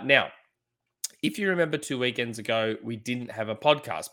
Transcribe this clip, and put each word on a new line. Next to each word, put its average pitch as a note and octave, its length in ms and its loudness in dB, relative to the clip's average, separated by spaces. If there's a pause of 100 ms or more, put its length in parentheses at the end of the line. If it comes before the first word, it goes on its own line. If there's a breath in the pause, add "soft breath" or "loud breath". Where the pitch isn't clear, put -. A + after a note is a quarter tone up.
now, B2+ 240 6 (960)
if - 160 -2
you G3+ 120 0
remember E3 280 2
two C3+ 200 -4
weekends A#2+ 400 -2
ago, A2 440 0
we A#2 140 -6
didn't B2 340 -6
have A2 180 -4
a A2 80 -4
podcast C3 560 2